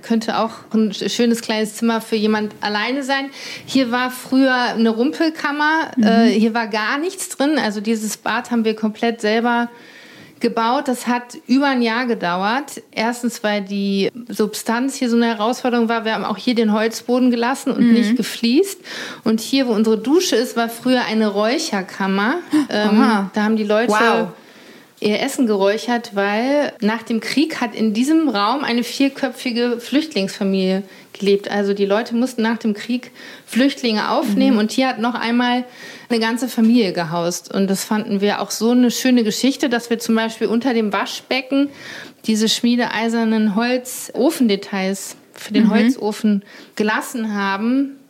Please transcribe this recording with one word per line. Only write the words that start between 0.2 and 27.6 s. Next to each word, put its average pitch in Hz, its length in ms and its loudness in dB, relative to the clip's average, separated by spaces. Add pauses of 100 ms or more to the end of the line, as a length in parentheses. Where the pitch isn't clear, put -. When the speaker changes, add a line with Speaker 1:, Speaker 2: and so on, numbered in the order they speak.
Speaker 1:
auch 220 120 -2 (220)
ein 220 200 2
sch-, - 160 -6
schönes 233 320 0
kleines 220 340 -4
Zimmer 226 260 0
für 220 140 -6
jemand 214 460 0
alleine 214 420 -4
sein. 269 280 -2 (340)
Hier 262 260 2
war 247 220 0
früher 262 420 2
eine 226 360 2
Rumpelkammer, 302 1040 0
Speaker 2:
Mhm. 254 80 2
Speaker 1:
äh, 226 260 6
hier 214 240 2
war 233 140 -2
gar 214 300 -2
nichts 370 320 -6
drin. 285 280 0
Also 214 220 -2
dieses 214 360 -2
Bad 233 360 -4
haben 233 120 0
wir 220 120 0
komplett 220 440 -2
selber 233 480 0 (680)
gebaut. 233 480 0
Das 247 220 -4
hat 240 300 -4 (100)
über 277 200 4
ein 262 140 2
Jahr 233 240 0
gedauert. 202 760 -2 (100)
Erstens, 240 500 -4
weil 208 200 0
die 196 480 -2 (180)
Substanz 226 680 -2
hier 254 160 -2
so 233 60 2
eine 233 100 4
Herausforderung 233 600 0
war. 226 160 -2
Wir 220 100 -2
haben 202 120 -4
auch 208 100 -4
hier 247 180 -2
den 220 180 2
Holzboden 226 600 0
gelassen 240 400 -2
und 240 160 4
Speaker 2:
Mhm. 233 60 8
Speaker 1:
nicht 226 220 2
gefliest. 247 640 0 (460)
Und 220 160 2
hier, 269 260 0
wo 247 60 0
unsere 220 260 2
Dusche 277 380 2
ist, 247 200 0
war 233 120 0
früher 247 360 0
eine 220 240 0
Räucherkammer. 208 1080 0 (320)
Ähm, 208 320 2
Speaker 2:
Aha. 214 340 2
Speaker 1:
da 214 80 0
haben 214 140 2
die 214 80 0
Leute 208 280 2
Speaker 2:
Wow. 226 360 2 (720)
Speaker 1:
ihr 208 200 0
Essen 277 260 0
geräuchert, 214 680 0
weil 226 680 0
nach 220 220 0
dem 226 180 -2
Krieg 311 420 -2